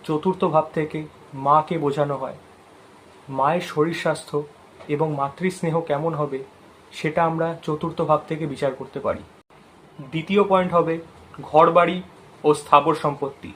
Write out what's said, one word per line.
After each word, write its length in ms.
চতুর্থ 340
ভাব 200
থেকে 260
মাকে 380
বোঝানো 380
হয়। 160
মায়ের 340
শরীর 320
স্বাস্থ্য 340
এবং 120
মাতৃস্নেহ 560
কেমন 220
হবে, 180
সেটা 320
আমরা 180
চতুর্থ 340
ভাব 200
থেকে 140
বিচার 260
করতে 260
পারি। 180
দ্বিতীয় 400
পয়েন্ট 260
হবে 180
ঘরবাড়ি 480
ও 60
স্থাবর 440
সম্পত্তি 520